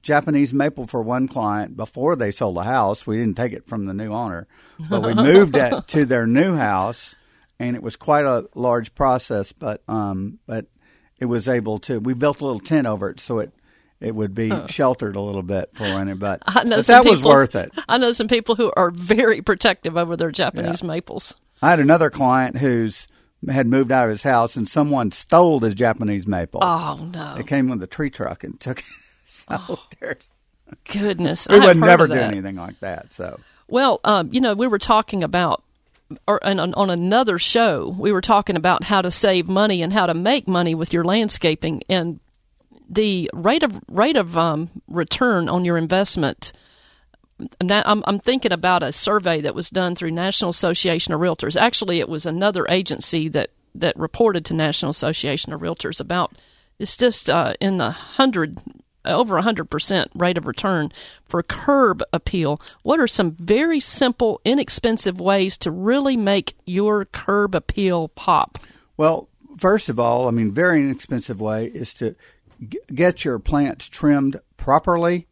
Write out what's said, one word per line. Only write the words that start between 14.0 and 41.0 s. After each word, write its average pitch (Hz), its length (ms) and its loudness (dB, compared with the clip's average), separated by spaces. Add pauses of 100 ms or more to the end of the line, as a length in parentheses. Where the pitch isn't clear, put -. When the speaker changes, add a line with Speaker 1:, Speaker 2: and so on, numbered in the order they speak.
Speaker 1:
it 110 120 -6
would 107 220 -4
be 110 140 -2
Speaker 2:
Huh. - 180 -4
Speaker 1:
sheltered 123 480 -2
a 101 60 -6
little 98 220 -6
bit 92 300 -4
for 107 120 -8
it, 98 340 -4
but, 101 240 -4
Speaker 2:
<laughs> - 40 -2
I 220 180 2
know 226 120 2
Speaker 1:
but 233 80 0
Speaker 2:
some 247 200 10
Speaker 1:
that - 40 8
was 175 100 6
Speaker 2:
people, 143 120 6
Speaker 1:
worth 139 240 6
it. 92 160 -4 (160)
Speaker 2:
I 240 100 2
know 240 140 2
some 226 160 -4
people 233 280 0
who 220 200 0
are 175 160 2
very 208 500 2
protective 180 540 0
over 170 220 -2
their 165 140 -2
Japanese 170 500 -4
Speaker 1:
Yeah. 180 60 -8
Speaker 2:
maples. - 480 -8 (260)
Speaker 1:
I 143 80 4
had 175 100 6
another 151 300 6
client 131 480 0
who's 117 500 -2 (420)
had 131 180 2
moved 131 260 2
out 127 120 4
of 113 40 0
his 107 140 -4
house, 120 340 2
and 110 100 -4
someone 143 460 0
stole 165 480 4
his 110 120 0
Japanese 104 540 -2
maple. 90 340 -4
Speaker 2:
Oh, 170 360 -2 (160)
no. 156 240 -12
Speaker 1:
They 120 60 -10
came 135 260 -2
with 113 120 -8
a 95 60 -12
tree 147 220 -6
truck - 340 -8
and - 160 -16
took 127 200 -8
it. - 100 -20
<laughs> - 60 -20 (300)
So - 240 -18
Speaker 2:
Oh, - 340 -10 (160)
Speaker 1:
there's - 320 -14 (520)
Speaker 2:
goodness. 175 680 -2
Speaker 1:
we 202 60 8
Speaker 2:
I - 40 12
have 185 60 10
Speaker 1:
would 175 120 10
Speaker 2:
heard 160 100 6
Speaker 1:
never 165 160 10
Speaker 2:
of 156 80 4
Speaker 1:
do 147 60 0
Speaker 2:
that. 123 140 0
Speaker 1:
anything 98 240 -8
like 90 260 -14
that. 92 320 -10
So - 260 -12 (280)
Speaker 2:
Well, 254 360 2
um, 196 280 2
you 247 100 0
know, 226 120 2
we 226 140 0
were 208 100 0
talking 214 460 0
about, 170 400 0 (640)
or, 208 180 2
and 196 160 0
on, 175 140 -2
on 190 160 2
another 185 480 2
show, 180 580 0
we 202 140 0
were 185 100 0
talking 202 340 2
about 175 280 2
how 196 180 0
to 180 80 -2
save 180 400 2
money 202 320 2
and 170 100 -2
how 196 140 2
to 170 80 0
make 214 340 0
money 175 280 2
with 160 180 -4
your 170 100 0